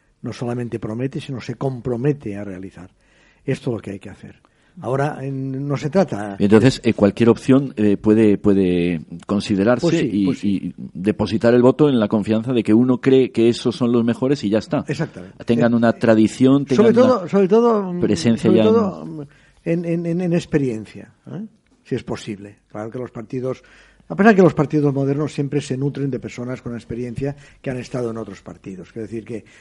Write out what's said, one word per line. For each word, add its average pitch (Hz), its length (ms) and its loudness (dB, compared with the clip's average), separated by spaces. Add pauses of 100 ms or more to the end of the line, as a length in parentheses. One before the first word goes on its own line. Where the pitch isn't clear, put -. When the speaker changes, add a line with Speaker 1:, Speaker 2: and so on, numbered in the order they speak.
(220)
Speaker 1:
no 123 100 -8
solamente 120 460 -6
promete, 123 420 -6
sino 135 200 -10
se 123 160 -10
compromete 127 800 -4
a 101 80 -10
realizar. 92 460 -14 (540)
Esto 135 260 -4
es 117 60 -2
lo 101 40 -8
que 98 120 -10
hay 101 60 -12
que - 120 -18
hacer. - 300 -20 (400)
Ahora, 135 420 -2
en, 135 440 -8
no 143 120 -2
se 147 100 -6
trata 107 500 -2
Speaker 2:
Y 98 60 0
entonces, 110 400 6
eh, 113 80 4
cualquier 107 380 4
opción, 131 480 2
eh, 104 180 2
puede, 107 400 4
puede 90 640 2 (260)
considerarse 104 600 0
Speaker 1:
Pues 165 140 2
sí, 139 120 -2
Speaker 2:
y, 98 140 0
Speaker 1:
pues 87 140 -2
sí. 101 80 -4 (180)
Speaker 2:
y 87 100 -10
depositar 101 800 0
el 123 80 6
voto 135 260 4
en 131 100 0
la 107 100 0
confianza 110 440 -2
de 120 100 0
que 107 120 2
uno 123 260 4
cree 131 320 4
que 113 160 4
esos 117 260 0
son 120 160 -2
los 117 140 2
mejores 127 400 -2
y 101 60 -2
ya 107 80 2
está. - 280 -4
Speaker 1:
Exactamente. 113 600 -10
Speaker 2:
Tengan 117 260 2
Speaker 1:
Eh, 120 40 2
Speaker 2:
una 117 180 4
tradición, 123 760 4
Speaker 1:
sobre 208 240 4
Speaker 2:
tengan - 20 0
Speaker 1:
todo, 247 260 4
Speaker 2:
una 175 100 -8
Speaker 1:
sobre 196 180 2
todo, 214 460 2
mm, 175 60 -6
Speaker 2:
presencia 196 500 0
Speaker 1:
sobre 185 80 6
Speaker 2:
ya - 100 4
en - 60 -
Speaker 1:
todo, 175 320 -2
mm, 160 140 -12 (440)
en, 170 220 -2
en, 170 200 -4
en, 170 140 -2
en 180 140 -2
experiencia, 123 800 -4 (200)
¿eh? 196 140 -12 (380)
Si - 100 -8
es 117 100 -4
posible. 101 540 -12 (100)
Claro 110 220 -12
que 117 80 -12
los 123 140 -12
partidos, 123 500 -8 (460)
a 170 80 -10
pesar 202 180 6
que 190 80 6
los 160 120 6
partidos 147 380 0
modernos 139 400 -2
siempre 143 280 -4
se 135 160 -6
nutren 139 340 -4
de 123 80 -4
personas 120 420 -10
con 120 140 -12
experiencia 123 640 -8 (260)
que 139 80 -8
han 127 60 -6
estado 123 340 -6
en 113 80 -8
otros 101 240 -12
partidos. 90 500 -16
Quiero 110 140 -12
decir 107 180 -12
que, 107 200 -12 (160)